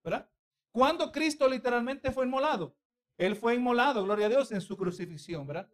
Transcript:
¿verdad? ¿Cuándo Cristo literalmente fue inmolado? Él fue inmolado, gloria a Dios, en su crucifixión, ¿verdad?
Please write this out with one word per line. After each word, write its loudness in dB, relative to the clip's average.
¿verdad? -4
¿Cuándo 2
Cristo 2
literalmente 0
fue 0
inmolado? 0
Él 0
fue 0
inmolado, 2
gloria 2
a 2
Dios, 2
en -2
su -8
crucifixión, -6
¿verdad? -8